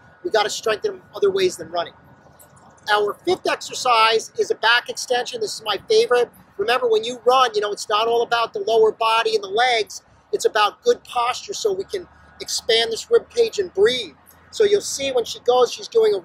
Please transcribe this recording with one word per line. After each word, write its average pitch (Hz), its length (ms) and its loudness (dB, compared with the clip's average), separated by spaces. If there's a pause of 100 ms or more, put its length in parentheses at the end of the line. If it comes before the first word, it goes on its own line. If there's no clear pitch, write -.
(220)
We - 80 -6
gotta 208 180 0
strengthen 214 440 -4
them 190 100 -16 (120)
other 202 160 2
ways 185 240 0
than 160 140 -14
running. 165 240 -6 (960)
Our 208 220 0
fifth - 340 -4
exercise 226 920 0
is 214 140 -2
a 214 40 -2
back 240 340 2
extension. 247 500 -4
This 214 160 -6
is - 80 -14
my 202 240 -4
favorite. 233 420 2 (280)
Remember, 240 320 0
when 220 140 2
you 240 220 -10
run, 247 280 4
you 208 80 -2
know, 208 100 -4
it's - 160 -10
not 220 200 0
all 233 160 2
about 233 280 -2
the 220 80 -8
lower 220 320 4
body 226 440 0
and 202 80 0
the 196 60 -10
legs. 226 520 -2 (320)
It's 208 120 -2
about 208 380 0
good 240 200 0
posture 240 500 -6
so - 180 -2
we 190 140 -6
can 180 220 -10 (340)
expand 226 500 -2
this - 200 -10
rib 466 180 2
cage 466 300 -2
and 370 140 -4
breathe. 240 420 0 (340)
So - 140 -2
you'll 202 180 4
see 269 300 -6
when 247 120 0
she 214 180 -10
goes, 247 300 4
she's - 160 -14
doing 220 260 4
a 196 120 -2